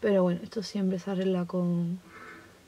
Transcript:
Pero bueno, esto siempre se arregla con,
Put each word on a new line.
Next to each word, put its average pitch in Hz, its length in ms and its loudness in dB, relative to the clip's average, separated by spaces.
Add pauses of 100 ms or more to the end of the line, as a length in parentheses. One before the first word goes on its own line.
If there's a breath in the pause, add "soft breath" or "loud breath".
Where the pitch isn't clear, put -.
Pero 196 220 4
bueno, 180 220 2
esto 208 180 -6
siempre 190 380 -2
se 196 100 -6
arregla 185 360 0
con, 175 540 0 (680 loud breath)